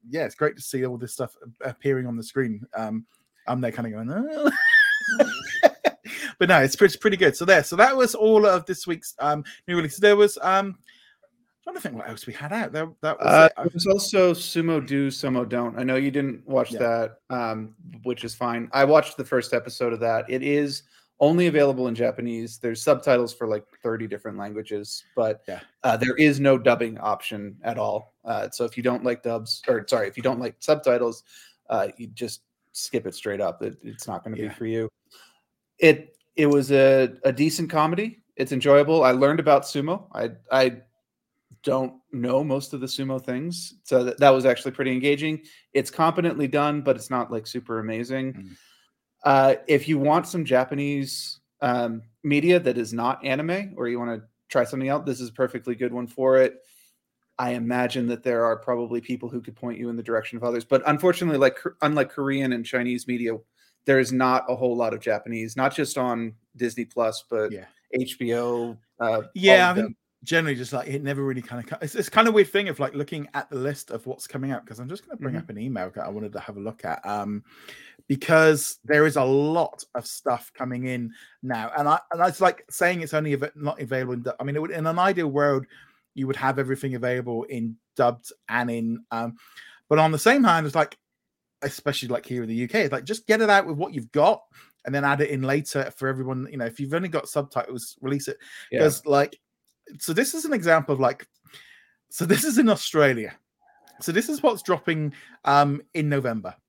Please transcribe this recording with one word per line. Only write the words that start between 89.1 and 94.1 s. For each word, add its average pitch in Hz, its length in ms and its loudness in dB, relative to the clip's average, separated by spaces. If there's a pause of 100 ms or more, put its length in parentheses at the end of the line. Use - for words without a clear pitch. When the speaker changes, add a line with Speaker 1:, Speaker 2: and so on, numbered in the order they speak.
Speaker 1:
um, 117 260 -6 (520)
but 151 100 4
on 160 140 4
the 151 80 -2
same 262 240 6
hand, 165 220 4
it's 139 100 -4
like, 156 220 0 (640)
especially, 139 440 -4
like, 120 180 -4
here 123 160 -6
in 113 60 -6
the 113 80 -4
U 120 120 -4
K, 220 140 0
it's 151 100 -2
like, 135 120 -6
just 208 220 -8
get 220 140 2
it 220 100 2
out 196 160 6
with 160 100 -6
what 165 180 -6
you've 117 180 -10